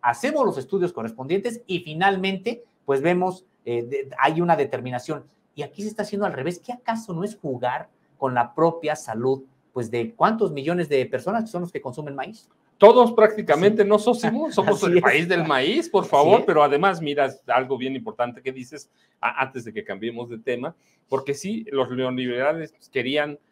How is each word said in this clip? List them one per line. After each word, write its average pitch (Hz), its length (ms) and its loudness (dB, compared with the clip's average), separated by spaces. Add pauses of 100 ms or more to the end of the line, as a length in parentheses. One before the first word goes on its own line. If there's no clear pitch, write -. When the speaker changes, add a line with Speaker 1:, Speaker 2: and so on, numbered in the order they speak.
Speaker 1:
hacemos 254 460 0
los 143 120 -2
estudios 175 340 -4
correspondientes 147 720 -6
y 175 140 -4
finalmente, 190 840 -4 (200)
pues 139 180 0
vemos, 180 420 0 (200)
eh, 120 180 -4
de-, 135 360 -8
hay 156 220 2
una 175 160 4
determinación. 131 720 -4 (280)
Y 147 80 -12
aquí 170 200 -12
se 214 60 -6
está 214 140 -8
haciendo 202 220 -4
al 185 80 -2
revés. 147 320 -6
¿Qué 240 80 -12
acaso 226 400 -8
no 165 120 -6
es 220 120 -8
jugar 127 520 -6 (280)
con 131 180 -2
la 120 200 0
propia 160 420 0
salud, 131 460 -2 (300)
pues, 117 180 -6
de 117 240 -4
cuántos 208 380 0
millones 151 360 -2
de 135 180 2
personas 170 380 -4
que 220 60 -14
son 175 120 -6
los 175 100 -10
que 139 80 -8
consumen 143 340 -12
maíz? 143 340 -14 (300)
Speaker 2:
Todos 233 340 10
prácticamente, 214 720 4
Speaker 1:
Sí. 196 60 4
Speaker 2:
¿no, 208 100 4
Sosimo? 233 520 0
Speaker 1:
<laughs> - 20 -12
Speaker 2:
Somos 202 300 2
Speaker 1:
Así 190 80 0
Speaker 2:
el 175 80 6
Speaker 1:
es. 170 40 2
Speaker 2:
país 147 260 2
del 170 180 0
maíz, 160 420 0
por 185 140 2
Speaker 1:
Así - 80 -8
Speaker 2:
favor, 156 300 6
Speaker 1:
es. - 60 -4
Speaker 2:
pero 156 160 4
además, 160 400 2
mira, 143 260 0 (200)
algo 127 280 0
bien 131 180 -6
importante 117 480 -8
que 131 100 -6
dices, 131 380 -16 (300)
a-, 131 220 -4
antes 135 220 -8
de 110 80 -14
que 107 120 -10
cambiemos 117 460 -10
de 113 80 -14
tema, 127 360 -6 (340)
porque 135 260 -4
sí, 208 360 -8
los 135 200 -2
neoliberales, 127 840 -4
pues, - 160 -20
querían 143 500 -4 (140)